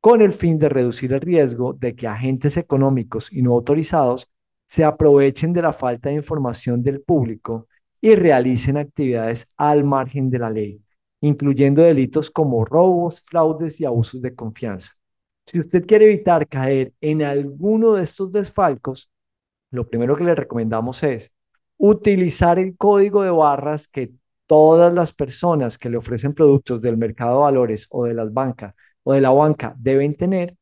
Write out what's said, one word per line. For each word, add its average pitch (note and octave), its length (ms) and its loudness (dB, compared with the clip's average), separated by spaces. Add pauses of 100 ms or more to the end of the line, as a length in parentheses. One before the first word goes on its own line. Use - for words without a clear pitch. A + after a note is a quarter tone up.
con A3+ 220 6
el G3 100 4
fin E3 260 -2
de D3+ 100 2
reducir B2+ 440 -2
el C#3 80 -2
riesgo B2+ 520 0
de B2 240 -6
que A#2+ 100 -10
agentes C3 500 -4
económicos C3+ 760 -2
y C3 100 -4
no B2 100 2
autorizados C3 760 0 (400)
se - 160 0
aprovechen D3+ 680 2
de F3 100 -2
la D#3+ 100 0
falta B2 360 -6
de C#3+ 80 -4
información C3 680 -6
del C#3 200 -4
público A#2 640 -4 (340)
y A3 140 6
realicen C3+ 640 2
actividades A#2+ 760 -6
al D3 280 2
margen C3+ 460 -2
de B2+ 80 -2
la A#2 120 -6
ley, G#2+ 300 -8 (400)
incluyendo C#3+ 600 2
delitos D3+ 480 2
como B2+ 340 -2
robos, E3+ 580 0
fraudes D#3+ 580 -4
y D#3+ 40 -4
abusos B2 380 -4
de B2 120 -8
confianza. A2 580 -12 (540)
Si - 120 -6
usted E3+ 280 -2
quiere G#3+ 200 6
evitar F#3 420 2
caer C3+ 520 -4
en D3+ 220 -2
alguno D3+ 720 0
de F#3 100 -2
estos F#3+ 280 -10
desfalcos, E3 800 -4 (600)
lo A#2+ 180 -8
primero A#2+ 280 -2
que E3+ 80 -4
le F3 100 2
recomendamos A#2 680 -6
es C3 300 -6 (440)
utilizar F#3+ 840 2
el F#3+ 180 -4
código G3+ 460 2
de F#3+ 80 -2
barras D3 580 0
que B2+ 240 -10 (340)
todas D#3+ 460 6
las F3 200 -2
personas C#3+ 680 -4
que B2+ 120 -12
le A#2 60 -6
ofrecen A#2+ 380 -6
productos C#3 460 2
del A#2 160 -2
mercado A#2 420 -4
de C#3+ 40 2
valores B2+ 480 0
o B2 140 -4
de A#2 100 -4
las A2 180 -6
bancas A#2+ 420 -8 (280)
o C3+ 120 -2
de C#3 60 2
la C3 100 2
banca D3 480 2
deben C3+ 360 0
tener F3+ 460 -4